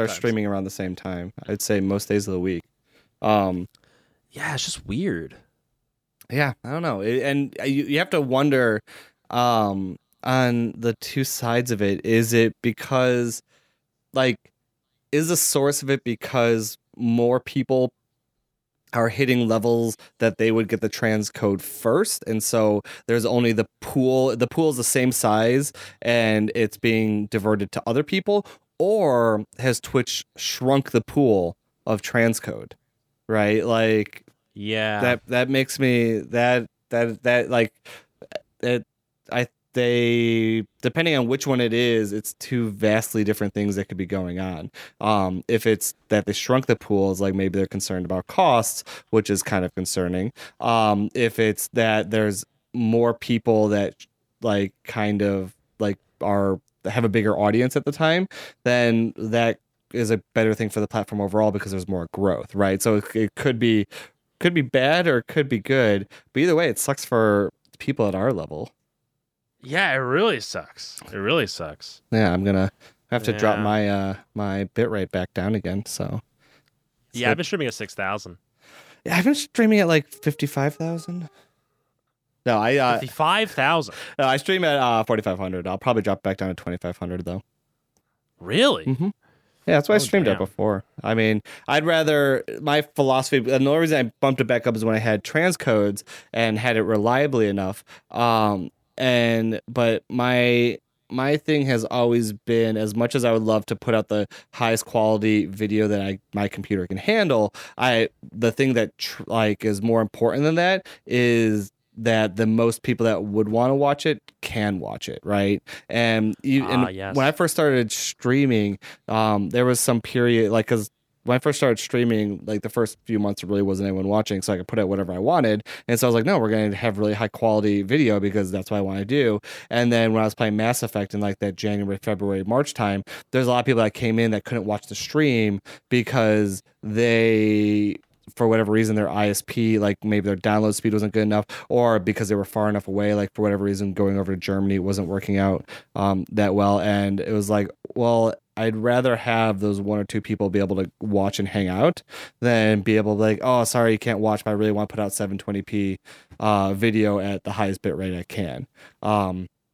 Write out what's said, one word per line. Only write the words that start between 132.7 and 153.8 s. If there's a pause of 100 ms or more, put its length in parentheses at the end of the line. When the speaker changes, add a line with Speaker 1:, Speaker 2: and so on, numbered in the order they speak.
Speaker 2:
time, (260)
there's
a
lot
of
people
that
came
in
that
couldn't
watch
the
stream (300)
because (220)
they, (380)
for
whatever
reason,
their
I
S
P,
like,
maybe
their
download
speed
wasn't
good
enough, (240)
or
because
they
were
far
enough
away,
like,
for
whatever
reason,
going
over
to
Germany
wasn't
working
out, (300)
um,
that
well.
And
it
was
like, (260)
well, (220)
I'd
rather
have
those
one
or
two
people
be
able
to (100)
watch
and
hang
out (380)
than
be
able
to
be
like,
"Oh,
sorry,